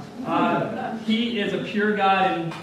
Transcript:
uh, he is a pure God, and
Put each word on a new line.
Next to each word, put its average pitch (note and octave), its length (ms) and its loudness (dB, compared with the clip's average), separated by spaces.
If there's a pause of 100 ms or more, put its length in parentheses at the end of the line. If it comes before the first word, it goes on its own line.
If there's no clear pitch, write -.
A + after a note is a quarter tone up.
(260)
uh, - 760 0
he A3+ 400 0
is F3+ 140 -2
a E3+ 60 0
pure G#3 360 0
God, F#3+ 360 4
and E3 320 -2